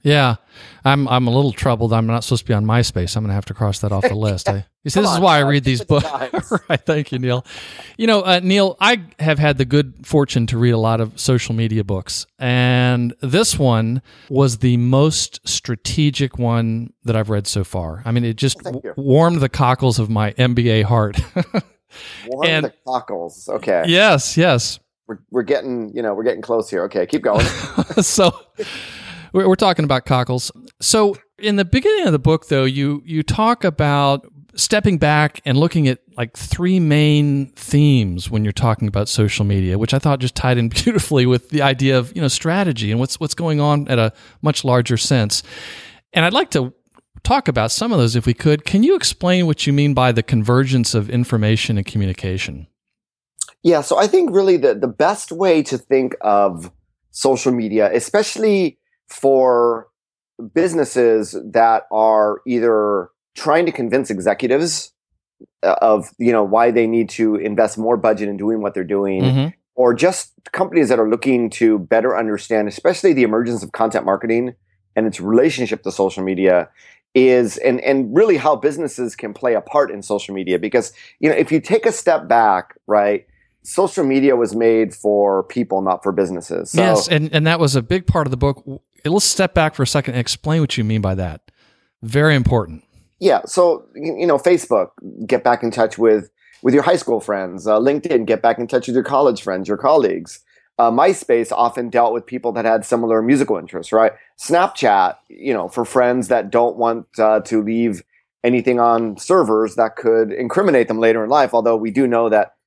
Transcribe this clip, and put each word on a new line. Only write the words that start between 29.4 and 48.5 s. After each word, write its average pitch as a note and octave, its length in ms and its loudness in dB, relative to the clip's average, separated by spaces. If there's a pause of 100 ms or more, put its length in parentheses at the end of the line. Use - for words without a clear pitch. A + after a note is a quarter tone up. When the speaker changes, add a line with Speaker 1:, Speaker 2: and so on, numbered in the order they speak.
Speaker 1:
we're F#3+ 80 4
talking F3+ 300 2
about C3+ 200 0
cockles. B2+ 460 -2 (300)
So G#3 340 2 (220)
in G#3 200 -2
the G3 80 2
beginning E4+ 420 0
of F#3 40 2
the D3+ 80 2
book, D#3+ 280 0
though, C#3 160 0
you, C#3 420 -2
you D#3+ 160 -4
talk A3+ 420 -2
about C#3+ 600 0 (300)
stepping G#3 420 0
back D3+ 480 2
and C3 120 0
looking D#3 300 2
at, B2+ 120 0 (180)
like, A#2+ 180 -6
three F#3 440 -2
main D3 760 2
themes B2 760 2
when G#2+ 120 -2
you're G#2 100 -2
talking A2+ 340 -2
about G2+ 200 -2
social G#2 380 0
media, F#2+ 320 0
which A2+ 160 -2
I C3 60 0
thought C#3+ 200 2
just B2+ 160 -4
tied B2+ 220 0
in A#2 120 0
<laughs> - 140 -4
beautifully D#3 440 2
with B2 240 0
the D3 100 0
idea C3+ 380 2
of, B2 160 -6
you F3 80 -4
know, C#3+ 40 0
strategy D#3+ 600 -2
and A2+ 100 -2
what's, B2+ 200 -4
what's D#3 160 -6
going D#3 240 -2
on D3 280 0
at C3 120 0
a A2+ 140 0 (280)
much - 240 -2
larger B2 320 2
sense. A2 460 0 (720)
And E3 120 2
I'd F3+ 80 0
like D4+ 180 0
to C3 220 -2 (500)
talk C4+ 240 0
about A#2 240 0
some A#3 220 -4
of G3 40 2
those A#2 180 2
if A#2 100 0
we B2 80 2
could. D3+ 320 0